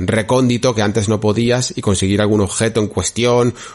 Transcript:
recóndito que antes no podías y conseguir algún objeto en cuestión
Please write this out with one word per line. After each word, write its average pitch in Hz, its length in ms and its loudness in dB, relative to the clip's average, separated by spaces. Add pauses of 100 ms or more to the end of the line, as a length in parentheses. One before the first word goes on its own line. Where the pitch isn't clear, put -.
recóndito 120 680 0
que 107 80 0
antes 104 260 0
no 107 120 0
podías 120 560 0
y - 40 -8
conseguir 98 400 0
algún 104 200 2
objeto 110 400 0
en 104 80 0
cuestión 120 640 0 (200)